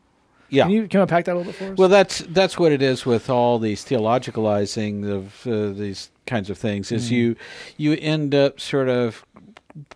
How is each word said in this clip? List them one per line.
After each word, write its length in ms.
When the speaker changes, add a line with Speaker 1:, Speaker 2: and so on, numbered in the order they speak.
Speaker 1:
Yeah. 160
Speaker 2:
Can 80
you, 160
can 100
you 40
unpack 220
that 100
a 40
little 140
bit 60
for 140
us? 60
Speaker 1:
Well, 100
that's, 400
that's 280
what 140
it 120
is 220
with 240
all 300
these 260
theologicalizing 1300
of, 360
uh, 320
these 320
kinds 240
of 80
things, 340
is 160
Speaker 2:
Mm. 40
Speaker 1:
you, 240
you 240
end 340
up 260
sort 280
of 360